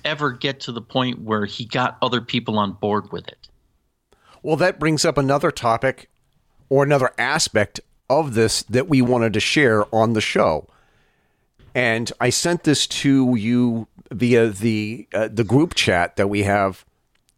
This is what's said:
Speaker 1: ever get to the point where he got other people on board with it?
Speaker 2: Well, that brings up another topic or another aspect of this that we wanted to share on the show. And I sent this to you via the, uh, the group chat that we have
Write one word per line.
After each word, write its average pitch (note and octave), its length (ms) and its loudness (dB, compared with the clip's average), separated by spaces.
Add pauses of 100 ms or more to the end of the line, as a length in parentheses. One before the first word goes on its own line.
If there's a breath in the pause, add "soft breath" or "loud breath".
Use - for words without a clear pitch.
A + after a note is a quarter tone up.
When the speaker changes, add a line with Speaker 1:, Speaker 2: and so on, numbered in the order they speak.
Speaker 1:
ever D3 260 -4
get C3+ 300 -6
to B2+ 120 -12
the A#2 100 -10
point B2+ 400 -4
where A2 220 -2
he A2 200 -8
got B2+ 380 -4
other A#2+ 180 0
people A#2 380 -4
on G2+ 140 -2
board G#2 380 -4
with E2+ 180 -12
it? - 200 -20 (960 soft breath)
Speaker 2:
Well, D#3 140 -2
that F3+ 220 2
brings D#3 260 0
up D3+ 140 0
another C#3 320 2
topic A#2+ 580 -2 (600)
or C#3 160 4
another C#3 340 2
aspect A#2+ 600 -2 (280)
of C#3+ 260 0
this A2+ 300 2
that B2+ 240 -2
we C3+ 140 4
wanted A#2+ 300 2
to G#2 80 0
share A2+ 540 2
on A2+ 180 2
the A2 80 0
show. F#2 480 0 (1040)
And A#2 460 -2
I B2 100 0
sent E3+ 340 -2
this D3 240 2
to C3 460 2
you A#2 540 -2 (220)
via A#2 380 2
the, G#2+ 680 -4
uh, G#2+ 180 -2
the G#2+ 120 0
group C#3 300 2
chat F2 420 0
that G2+ 120 0
we G2+ 140 0
have G2 420 -2 (540)